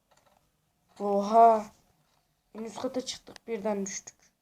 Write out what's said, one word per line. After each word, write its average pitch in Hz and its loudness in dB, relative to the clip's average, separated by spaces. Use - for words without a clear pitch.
Oha! 214 4
En 220 -12
üst 226 -14
kata 254 -6
çıktık. - -16
Birden 208 -6
düştük. - -14